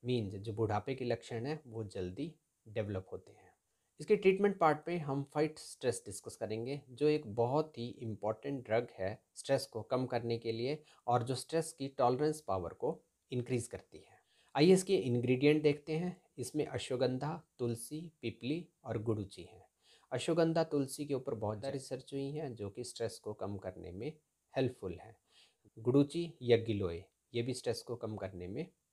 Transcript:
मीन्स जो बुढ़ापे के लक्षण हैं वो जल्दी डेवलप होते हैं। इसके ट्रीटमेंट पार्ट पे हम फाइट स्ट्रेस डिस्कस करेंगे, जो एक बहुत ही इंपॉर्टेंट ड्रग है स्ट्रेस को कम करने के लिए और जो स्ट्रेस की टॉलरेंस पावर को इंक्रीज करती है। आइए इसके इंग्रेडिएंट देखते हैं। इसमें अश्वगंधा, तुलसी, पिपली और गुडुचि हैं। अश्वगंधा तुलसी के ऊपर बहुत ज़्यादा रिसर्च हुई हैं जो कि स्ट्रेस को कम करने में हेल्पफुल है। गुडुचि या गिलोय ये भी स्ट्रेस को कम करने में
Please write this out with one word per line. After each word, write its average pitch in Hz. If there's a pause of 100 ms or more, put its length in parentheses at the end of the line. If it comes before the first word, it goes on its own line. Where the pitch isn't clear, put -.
मीन्स 117
जो 104
बुढ़ापे 107
के 131
लक्षण 117
हैं 156
वो 110
जल्दी 98 (340)
डेवलप 104
होते 92
हैं। - (500)
इसके 185
ट्रीटमेंट 196
पार्ट 151
पे 175
हम 143 (100)
फाइट 156
स्ट्रेस -
डिस्कस -
करेंगे, 113 (100)
जो 131
एक 151 (100)
बहुत 135
ही 120 (140)
इंपॉर्टेंट 117
ड्रग 113 (100)
है 95 (180)
स्ट्रेस 135
को -
कम 127
करने 117
के 117
लिए 123 (300)
और 120
जो 127
स्ट्रेस 160
की 139 (100)
टॉलरेंस 151
पावर 92
को 151 (320)
इंक्रीज 123
करती -
है। - (360)
आइए 160
इसके 185
इंग्रेडिएंट 131
देखते 147
हैं। 180 (220)
इसमें 135
अश्वगंधा, 131 (180)
तुलसी, 120 (200)
पिपली 127 (180)
और 113
गुडुचि 104
हैं। - (480)
अश्वगंधा 165
तुलसी 143
के 143
ऊपर 127
बहुत 107
ज़्यादा 135
रिसर्च 135
हुई 139
हैं 151
जो 104
कि 123
स्ट्रेस -
को 107
कम 101
करने 90
में 110 (420)
हेल्पफुल 123
है। 107 (640)
गुडुचि 143 (100)
या 117
गिलोय 98 (300)
ये 117
भी 123
स्ट्रेस 120
को 120
कम 110
करने 95
में 113 (300)